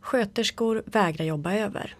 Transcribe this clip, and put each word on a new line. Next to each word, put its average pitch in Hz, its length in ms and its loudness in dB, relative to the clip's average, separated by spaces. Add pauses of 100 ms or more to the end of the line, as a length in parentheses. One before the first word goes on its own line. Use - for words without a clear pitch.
Sköterskor 220 840 0
vägrar 165 400 2
jobba 160 280 -2
över. - 460 -2